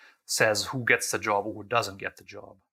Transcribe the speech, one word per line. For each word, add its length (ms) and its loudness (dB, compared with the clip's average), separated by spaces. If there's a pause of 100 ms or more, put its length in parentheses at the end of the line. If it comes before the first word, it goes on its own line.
(260)
says 380 2
who 220 -6
gets 240 2
the 80 0
job 280 0
or 60 -6
who 100 -12
doesn't 360 -2
get 180 -10
the 80 -20
job. 320 -18 (160)